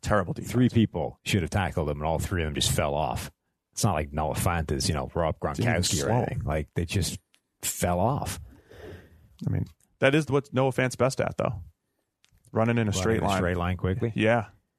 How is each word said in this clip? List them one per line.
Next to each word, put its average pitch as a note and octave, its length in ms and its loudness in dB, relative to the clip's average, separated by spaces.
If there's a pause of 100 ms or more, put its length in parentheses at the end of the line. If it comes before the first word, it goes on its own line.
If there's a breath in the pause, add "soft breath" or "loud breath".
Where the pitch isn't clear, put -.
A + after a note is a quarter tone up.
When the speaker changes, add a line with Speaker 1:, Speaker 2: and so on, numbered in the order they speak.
Speaker 1:
Terrible F2+ 340 0
defense. - 180 -10
Speaker 2:
Three B2 160 6
people F#2 560 2
should G2+ 180 2
have D#2 80 -2
tackled E2+ 380 0
him, D2 100 -2
and D2+ 80 -4
all D#2+ 120 2
three F2 240 -2
of D#2 60 0
them D2 80 -4
just - 160 2
fell D2 220 0
off. C#2+ 360 -2 (420)
It's - 120 -6
not G#2 100 4
like D2+ 160 -2
Noah D2+ 240 -2
Fant E2+ 380 0
is, C#2+ 160 -2
you D#2+ 60 0
know, C2 200 -4
Rob D#2+ 240 0
Speaker 1:
Didn't D#2 220 -4
even G#2+ 140 2
Speaker 2:
Gronkowski F2 200 0
or D2 120 0
Speaker 1:
slow. E2 100 2
Speaker 2:
anything. - 300 -2
Like, D2+ 280 -2
they F2 120 -2
just - 320 -2 (420)
fell F2 400 -2
off. A#2+ 400 0 (1040 loud breath)
Speaker 1:
I - 40 -2
mean, G2 160 0 (320)
that C3+ 160 4
is D3+ 160 2
what C3+ 240 0
Noah C3 160 2
Fant's B2+ 260 -2
best C3 240 0
at, - 160 -2
though. - 240 -2 (920)
Running A2+ 260 2
in A2 100 2
a - 20 0
Speaker 2:
Running F#2 80 0
Speaker 1:
straight A2+ 200 2
Speaker 2:
in - 60 -2
a - 20 2
Speaker 1:
line. G2 100 2
Speaker 2:
straight F2+ 220 0
line F2 180 0
quickly. G2+ 400 -2
Speaker 1:
Yeah. A2 300 4 (320)